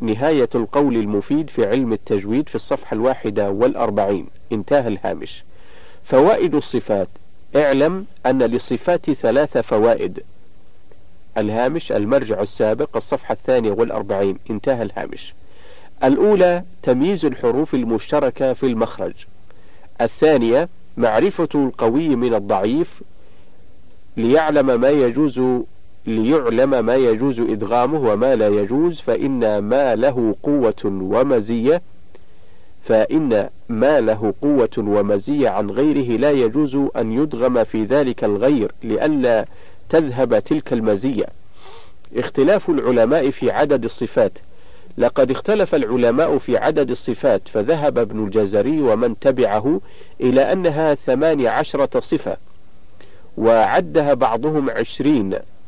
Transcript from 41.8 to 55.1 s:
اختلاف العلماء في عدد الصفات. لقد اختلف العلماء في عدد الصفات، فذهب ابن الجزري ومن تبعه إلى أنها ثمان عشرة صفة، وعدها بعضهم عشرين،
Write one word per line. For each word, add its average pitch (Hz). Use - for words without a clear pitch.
اختلاف 139
العلماء 127
في 127
عدد 131
الصفات. 110
لقد 123
اختلف 190
العلماء 127
في 123
عدد 139
الصفات، 117
فذهب 139
ابن 107
الجزري 107
ومن 117
تبعه 127
إلى 127
أنها 160
ثمان 139
عشرة 135
صفة، -
وعدها 143
بعضهم 131
عشرين، 113